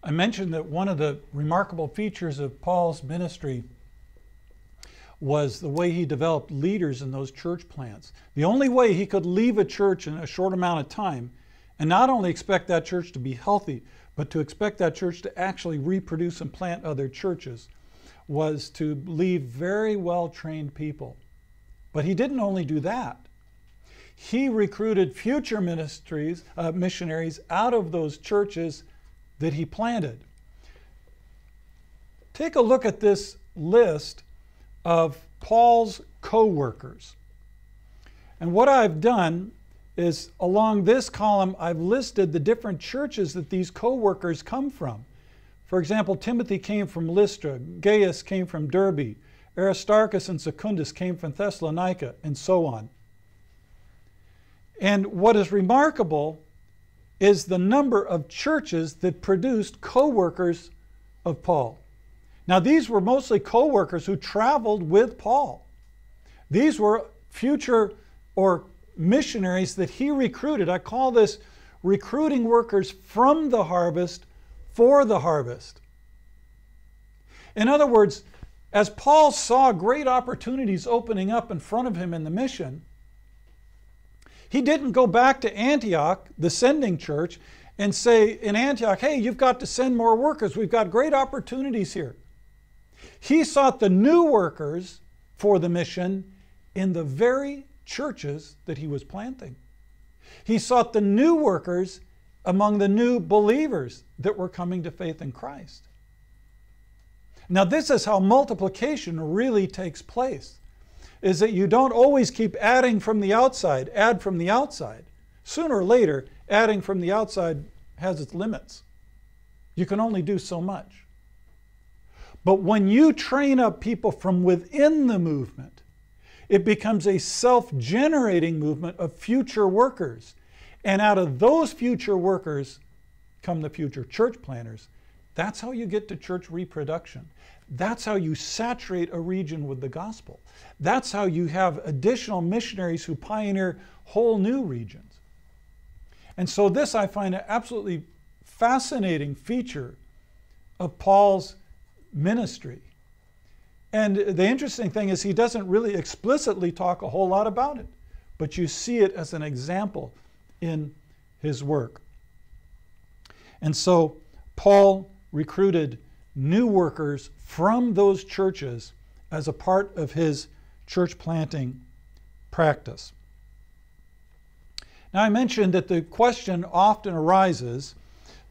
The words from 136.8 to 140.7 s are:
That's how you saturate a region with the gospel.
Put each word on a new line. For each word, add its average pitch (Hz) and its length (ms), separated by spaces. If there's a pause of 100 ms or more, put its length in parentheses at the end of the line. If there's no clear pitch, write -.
That's 196 360
how 214 80
you 160 200
saturate 185 800
a 170 80
region 165 480
with 135 140
the 139 80
gospel. 202 500 (400)